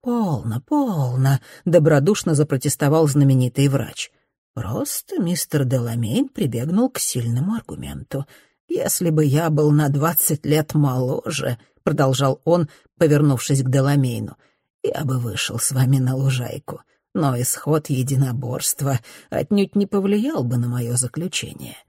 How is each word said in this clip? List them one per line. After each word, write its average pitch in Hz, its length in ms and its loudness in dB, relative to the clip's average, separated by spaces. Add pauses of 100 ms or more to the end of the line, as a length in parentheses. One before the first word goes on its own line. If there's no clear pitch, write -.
"Полно, 151 580 -2
полно", — 139 800 0 (260)
добродушно 160 720 4
запротестовал 151 720 2
знаменитый 139 640 4
врач. - 420 -4 (440)
"Просто 220 680 -6
мистер 165 420 -2
Деламейн 120 640 0
прибегнул 170 640 -2
к - 100 -10
сильному 127 540 -2
аргументу. - 720 -10 (420)
Если - 420 -2
бы 156 160 2
я 151 240 2
был 151 220 2
на 147 180 4
двадцать 147 560 -2
лет 151 300 0
моложе", — 135 840 -2 (260)
продолжал 135 640 2
он, 170 240 2 (300)
повернувшись 143 640 4
к 127 60 0
Деламейну, 131 680 0 (460)
"я - 220 -4
бы 131 120 -2
вышел 120 400 -4
с - 140 -2
вами 131 260 2
на 131 180 0
лужайку, 131 680 -4 (340)
но 139 260 0
исход 147 480 -2
единоборства 131 1120 -2 (320)
отнюдь 196 440 0
не 202 120 2
повлиял 208 560 0
бы 123 140 -2
на 120 100 0
моё 120 300 -4
заключение. - 800 -8 (120)